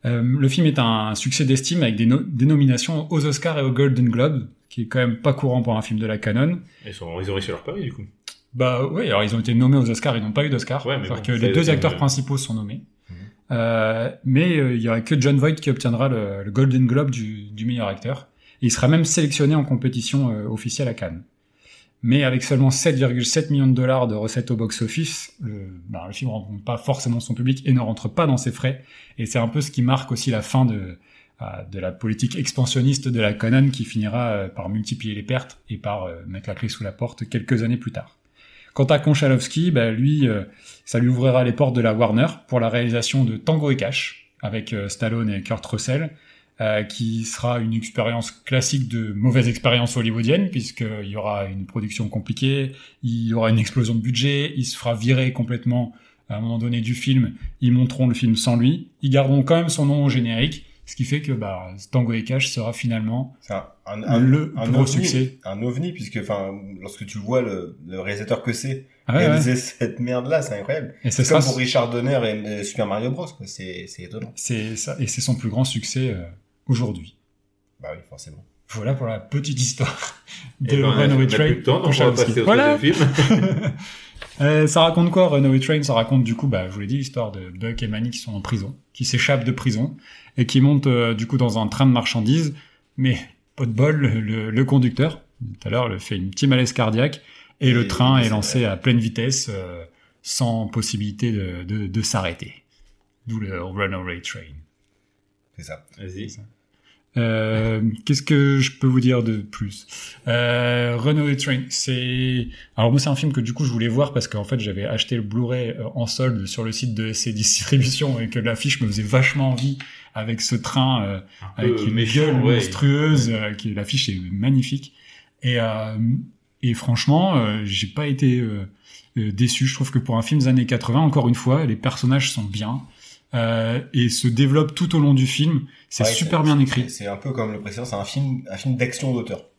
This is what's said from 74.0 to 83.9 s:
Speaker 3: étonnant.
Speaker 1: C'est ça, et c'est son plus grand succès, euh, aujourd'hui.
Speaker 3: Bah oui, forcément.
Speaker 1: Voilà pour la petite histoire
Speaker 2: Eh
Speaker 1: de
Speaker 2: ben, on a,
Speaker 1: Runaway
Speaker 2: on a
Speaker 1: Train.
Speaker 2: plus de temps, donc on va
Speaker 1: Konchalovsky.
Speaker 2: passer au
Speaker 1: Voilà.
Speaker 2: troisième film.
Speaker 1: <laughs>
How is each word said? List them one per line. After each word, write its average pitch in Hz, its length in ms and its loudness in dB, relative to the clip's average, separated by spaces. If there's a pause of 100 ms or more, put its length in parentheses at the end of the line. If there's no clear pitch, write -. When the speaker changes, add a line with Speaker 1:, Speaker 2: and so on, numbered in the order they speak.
Speaker 3:
étonnant. 104 320 -14
Speaker 1:
C'est 110 400 -4
ça, - 240 -8
et 131 80 -2
c'est - 140 -4
son - 140 0
plus 117 140 -4
grand 117 140 0
succès, 127 460 -2
euh, 92 140 -6 (420)
aujourd'hui. 104 500 -2 (640)
Speaker 3:
Bah 76 120 -14
oui, 87 160 -16
forcément. 78 340 -20 (260)
Speaker 1:
Voilà 110 260 -4
pour 127 100 -6
la 110 140 -6
petite 143 400 -6
histoire - 640 -4 (400)
Speaker 2:
Eh 135 120 2
Speaker 1:
de 139 60 4
Speaker 2:
ben, 135 40 4
on 135 60 4
a, 131 100 2
Speaker 1:
Runaway 139 220 6
Speaker 2:
on 131 40 4
a - 20 2
Speaker 1:
Train. 151 160 2
Speaker 2:
plus 156 100 4
de - 60 -10
temps, 143 180 4
donc 185 80 0
on - 20 4
va 135 160 4
Speaker 1:
Konchalovsky. 117 220 4
Speaker 2:
passer 117 140 2
au 110 40 4
Speaker 1:
Voilà. 285 320 6
Speaker 2:
troisième 156 360 4
film. 190 640 2
Speaker 1:
<laughs> - 40 -14 (600)